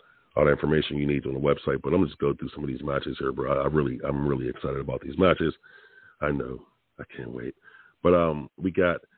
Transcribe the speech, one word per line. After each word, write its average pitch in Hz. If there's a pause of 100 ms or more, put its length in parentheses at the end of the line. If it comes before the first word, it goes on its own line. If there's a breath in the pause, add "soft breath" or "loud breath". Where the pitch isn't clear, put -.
(360 soft breath)
all 76
the 73
information 73
you 71
need 71
on 67
the 67
website. 69
But 69
I'm 85
gonna 87
just 71
go 71
through 67
some 73
of 71
these 64
matches 69
here, 67
bro. 67
I, 69
I -
really, 69
I'm 71
really 64
excited 67
about 65
these 69
matches. 85 (680 loud breath)
I 73
know. 64 (340)
I 76 (120)
can't 60
wait. 62 (480 loud breath)
But, 87
um, 80
we 90
got 87 (160)